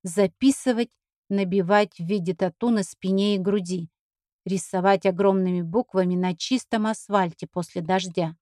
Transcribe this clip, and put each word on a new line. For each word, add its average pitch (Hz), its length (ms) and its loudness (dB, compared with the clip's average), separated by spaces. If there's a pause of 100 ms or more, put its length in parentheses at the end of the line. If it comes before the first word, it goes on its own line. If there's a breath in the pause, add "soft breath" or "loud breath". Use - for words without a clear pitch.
записывать, 226 880 0 (400)
набивать 196 680 2
в 170 60 -8
виде 180 300 -2
тату 196 340 -2
на 214 140 2
спине 196 540 -2
и - 20 -2
груди, 180 500 -2 (600)
рисовать 190 580 0
огромными 185 560 2
буквами 180 540 0
на 180 180 0
чистом 226 520 -4
асфальте 196 600 -2
после 175 360 -8
дождя. 180 600 -2